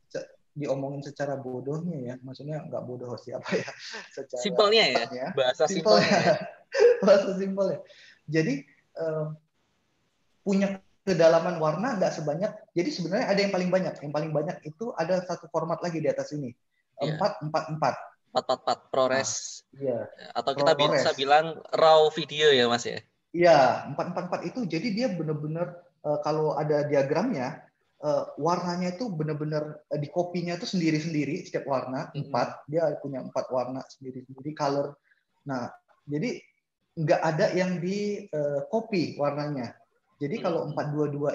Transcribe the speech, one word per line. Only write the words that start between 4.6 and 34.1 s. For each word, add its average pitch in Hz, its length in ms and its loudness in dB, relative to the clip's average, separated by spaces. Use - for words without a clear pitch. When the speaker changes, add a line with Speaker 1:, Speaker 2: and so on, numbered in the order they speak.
Speaker 2:
ya, 117 160 0
Speaker 1:
tepatnya. 123 220 -6
Speaker 2:
bahasa 131 320 2
Speaker 1:
Simpelnya. 196 360 6
Speaker 2:
simpelnya 202 200 4
ya. 160 120 6
Speaker 1:
<laughs> 466 280 6
Bahasa 196 260 6
simpelnya. 190 380 -2
Jadi, 160 260 2
eh, 156 260 -4
punya 196 320 0
kedalaman 170 560 4
warna 190 340 0
nggak 165 240 0
sebanyak, 160 320 -2
jadi 170 180 0
sebenarnya 170 400 -2
ada 202 80 2
yang 202 140 0
paling 180 180 0
banyak. 180 300 2
Yang 143 100 -8
paling 156 220 -2
banyak 156 220 -2
itu 226 320 -10
ada 185 260 0
satu 170 240 -8
format 160 320 -4
lagi 165 220 -4
di 143 80 0
atas 139 260 -4
ini. 127 160 -8
Speaker 2:
Iya. 151 180 -2
Speaker 1:
Empat 190 300 -2
empat 156 260 -2
empat. 151 220 0
Speaker 2:
Empat 160 100 0
empat 127 220 0
empat 123 120 0
ProRes. 131 400 2
Speaker 1:
Nah, - 480 -12
iya. 123 220 -2
Speaker 2:
Atau 120 240 -2
kita 151 160 6
Speaker 1:
ProRes. 147 240 4
Speaker 2:
bisa 160 160 2
bilang 147 480 4
raw 156 380 8
video 151 400 4
ya, 123 160 8
Mas 120 180 2
ya? 110 140 -6
Speaker 1:
Iya, 156 640 6
empat 165 180 -4
empat 180 160 -4
empat 175 220 -4
itu 262 160 -6
jadi 165 240 -2
dia 233 240 0
benar-benar, 156 640 -4
eh, 147 240 0
kalau 156 320 0
ada 147 260 0
diagramnya, 143 800 0
eh, 143 220 0
warnanya 180 640 -2
itu 254 80 -6
benar-benar, 151 880 -6
eh, 151 80 -2
di 147 80 -8
kopinya 175 480 -4
itu 233 80 -10
sendiri-sendiri 156 800 -2
setiap - 240 -4
warna, 131 420 -4
Speaker 2:
Mm-mm. 143 160 -6
Speaker 1:
empat, 131 380 -2
dia 160 160 -2
punya 135 240 -10
empat - 320 -6
warna 131 260 -4
sendiri-sendiri, 131 640 -14